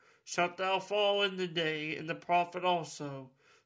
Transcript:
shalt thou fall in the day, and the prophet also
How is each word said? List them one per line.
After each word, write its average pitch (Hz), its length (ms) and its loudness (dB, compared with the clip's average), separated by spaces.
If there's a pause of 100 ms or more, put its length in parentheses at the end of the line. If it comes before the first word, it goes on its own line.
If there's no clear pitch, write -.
(240)
shalt 175 320 0
thou 190 220 2
fall 202 440 2
in 190 140 0
the 185 100 -2
day, 156 500 -2
and 160 120 -6
the 165 60 -4
prophet 175 500 0
also 143 680 -2 (360)